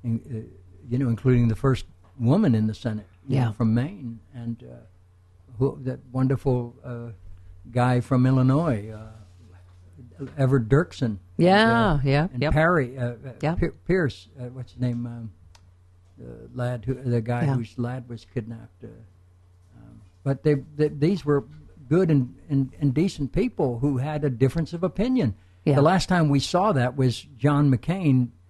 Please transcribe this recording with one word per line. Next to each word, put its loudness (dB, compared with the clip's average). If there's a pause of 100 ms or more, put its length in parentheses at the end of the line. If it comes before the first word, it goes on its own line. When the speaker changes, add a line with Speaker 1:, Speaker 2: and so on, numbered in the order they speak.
Speaker 1:
in, -2 (100)
uh, -14
you -2
know, 0
including 2
the 0
first 0 (340)
woman 4
in 2
the -2
Senate, -8 (200)
you -2
Speaker 2:
Yeah. 2
Speaker 1:
know, -2
from 0
Maine, -4 (140)
and, -10
uh, -20 (840)
who, 0
that -8 (100)
wonderful, -2
uh, -12 (600)
guy 2
from 2
Illinois, 2
uh, -20 (120)
Everett 2
Dirksen. 0 (180)
Speaker 2:
Yeah, 4
Speaker 1:
And, 2
uh, -2
Speaker 2:
yeah, 2
Speaker 1:
and -4
Speaker 2:
yep. 0
Speaker 1:
Perry, 2
uh, -6
uh, -10 (280)
Speaker 2:
Yep. -2
Speaker 1:
Pier-, -2 (120)
Pierce, -2 (120)
uh, -10
what's -14
his -14
name? -4
Um, -12 (880)
the -18
lad, -6
who, -4
the -2
guy -4
Speaker 2:
Yeah. 0
Speaker 1:
whose -6
lad -6
was -14
kidnapped. -12
Uh, -16 (880)
um, -20 (240)
but -4
they, 4 (220)
they, 0
these -2
were 2 (440)
good 2
and, 2 (140)
and, 0
and 2
decent -2
people -2
who 0
had -4
a 0
difference 0
of -6
opinion. 0 (300)
Speaker 2:
Yeah. 4
Speaker 1:
The 4
last 4
time 4
we 4
saw 0
that 0
was 0 (160)
John 2
McCain 2 (220)